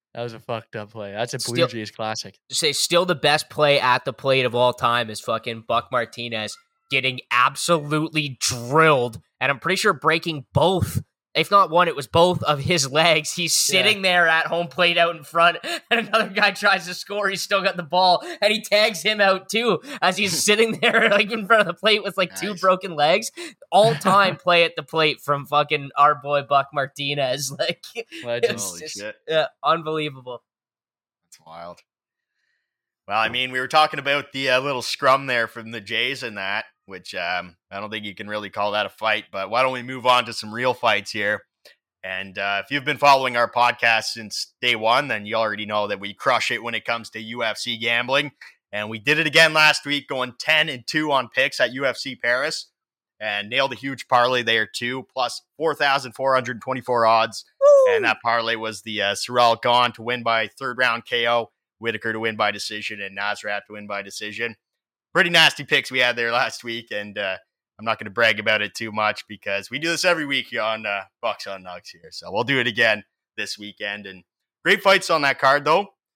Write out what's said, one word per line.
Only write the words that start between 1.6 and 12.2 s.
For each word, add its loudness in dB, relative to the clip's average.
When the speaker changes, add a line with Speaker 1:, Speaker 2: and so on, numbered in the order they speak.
Speaker 1:
Jays -8
classic. -8
Speaker 2:
say, -2
still 2
the 0
best 2
play 4
at 2
the -2
plate 2
of -2
all 4
time 0
is -10
fucking -6
Buck 0
Martinez -6
getting -2
absolutely 0
drilled, 2
and 0
I'm -4
pretty -2
sure 2
breaking -2
both, 0
if 0
not 4
one, 4
it -2
was -8
both 4